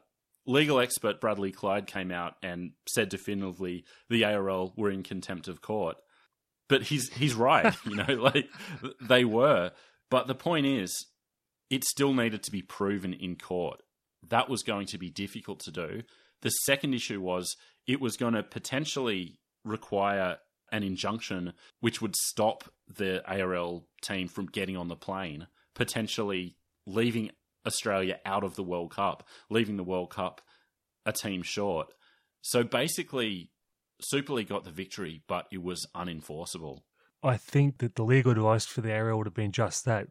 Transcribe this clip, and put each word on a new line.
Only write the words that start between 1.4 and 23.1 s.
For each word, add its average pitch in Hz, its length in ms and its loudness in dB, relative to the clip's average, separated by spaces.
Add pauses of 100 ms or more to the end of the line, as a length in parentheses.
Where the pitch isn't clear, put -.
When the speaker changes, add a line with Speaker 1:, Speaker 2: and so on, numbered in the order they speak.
Speaker 1:
Clyde 98 360 -2
came 92 240 -4
out 87 320 -4
and 87 300 -6 (140)
said 107 220 2
definitively 92 760 -6 (240)
the 117 140 4
A 104 120 4
R 98 140 0
L 92 260 0
were 101 160 2
in 95 100 -4
contempt 92 460 -8
of 87 140 -12
court. 101 360 -2 (720)
But 135 160 6
he's, 131 300 -2
he's 131 200 2
right, 135 480 6
<laughs> - 40 -10
you 208 100 -4
know, 143 200 2
like, 127 340 4 (520)
they 123 240 8
were. 113 460 4 (380)
But 123 180 4
the 131 80 -2
point 156 300 2
is, 120 420 0 (640)
it 127 140 0
still 139 300 2
needed 117 300 2
to - 80 -8
be 98 100 -4
proven 98 520 -2
in 90 220 -6
court. 87 460 -4 (480)
That 117 200 4
was 123 120 -2
going 101 260 -2
to 104 120 -10
be 90 100 -8
difficult 98 520 -8
to 90 100 -12
do. 92 320 -6 (380)
The 120 80 0
second 139 440 2
issue 113 280 -4
was 90 340 -2 (320)
it 135 140 0
was 117 160 -2
gonna 117 240 0
potentially 117 1000 -4 (240)
require 101 760 0 (340)
an 110 120 -2
injunction 95 680 -4 (260)
which 117 220 0
would 107 140 -4
stop - 480 0 (240)
the 95 440 -2